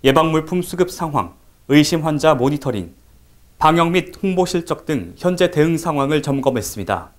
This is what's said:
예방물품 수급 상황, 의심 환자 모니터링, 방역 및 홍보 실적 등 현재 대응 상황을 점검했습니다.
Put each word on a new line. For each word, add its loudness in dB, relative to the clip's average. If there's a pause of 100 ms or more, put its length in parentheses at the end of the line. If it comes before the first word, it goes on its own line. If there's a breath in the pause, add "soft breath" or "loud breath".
예방물품 2
수급 -2
상황, -6 (340)
의심 2
환자 2
모니터링, -2 (640)
방역 4
및 -2 (100)
홍보 0
실적 -6
등 -4
현재 0
대응 2
상황을 -2
점검했습니다. -2